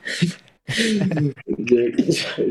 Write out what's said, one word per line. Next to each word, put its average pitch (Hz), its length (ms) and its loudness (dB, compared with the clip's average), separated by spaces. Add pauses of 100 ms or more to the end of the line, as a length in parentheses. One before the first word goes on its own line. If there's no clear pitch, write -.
(680)
<laughs> 185 680 0 (120)
Yo, - 100 -4
yo, - 960 0